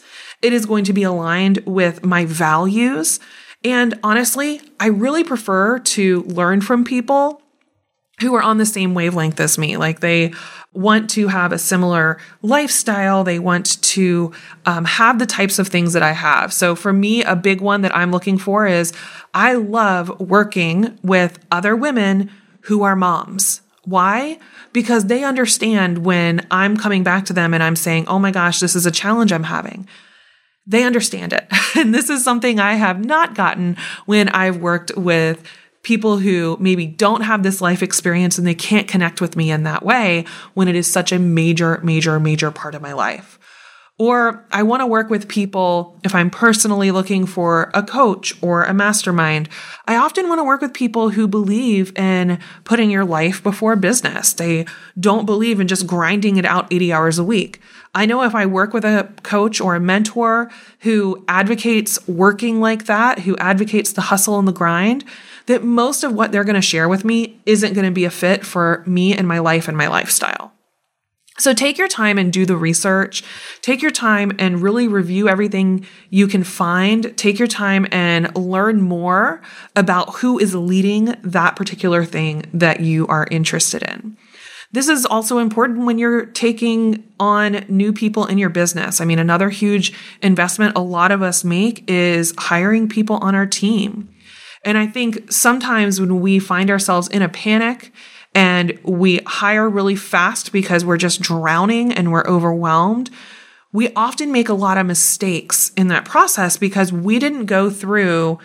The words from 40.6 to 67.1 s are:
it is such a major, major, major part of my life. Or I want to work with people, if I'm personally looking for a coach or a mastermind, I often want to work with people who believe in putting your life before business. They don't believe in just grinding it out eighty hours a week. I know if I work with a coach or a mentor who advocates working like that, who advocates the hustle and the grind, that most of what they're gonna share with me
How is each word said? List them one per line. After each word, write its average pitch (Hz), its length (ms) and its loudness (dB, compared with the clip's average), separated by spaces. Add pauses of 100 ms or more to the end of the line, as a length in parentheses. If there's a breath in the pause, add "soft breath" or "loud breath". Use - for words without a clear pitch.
it 175 80 2
is 175 160 -2
such 180 200 -2
a 185 80 2
major, 165 640 2
major, 160 360 2
major 156 320 0
part 151 240 -12
of 147 60 -14
my 143 120 -12
life. - 440 -6 (600 loud breath)
Or 233 520 0
I 208 140 0
want 233 160 2
to 254 80 -2
work 220 220 0
with 202 180 -4
people, 185 800 -2
if 190 100 -2
I'm 175 140 2
personally 214 600 2
looking 190 360 0
for 170 480 0
a 202 100 0
coach 233 580 0
or 175 220 0
a 190 100 0
mastermind, 175 760 0 (380 loud breath)
I 226 100 0
often 330 320 0
want 330 100 0
to 302 60 0
work 269 160 0
with 285 120 -4
people 226 360 0
who 214 180 0
believe 202 720 0
in 180 420 0 (240 loud breath)
putting 220 260 2
your 196 140 2
life 170 400 -2
before 220 320 0
business. - 560 0
They 165 340 -2 (320 loud breath)
don't 202 280 2
believe 214 340 0
in 185 80 0
just 185 180 -2
grinding 190 520 0
it - 80 0
out 180 260 -2
eighty 175 220 0
hours 160 260 0
a 170 60 -2
week. 202 340 -2 (340 loud breath)
I 202 120 0
know 240 180 2
if 226 120 0
I 208 100 0
work 190 280 0
with 214 120 -2
a 208 260 0 (120)
coach 214 360 0
or 185 160 0
a 175 60 0
mentor 226 680 0 (320 loud breath)
who 208 460 0
advocates 220 800 0
working 208 540 2
like 220 240 0
that, 220 340 2
who 185 160 0
advocates 202 560 0
the 196 100 -4
hustle 202 380 0
and 196 80 2
the 185 60 2
grind, 175 500 0 (440 loud breath)
that 240 160 2
most 240 400 0
of 254 100 -2
what 214 180 0
they're 202 120 2
gonna 202 180 2
share 165 260 0
with 190 160 0
me 226 420 -2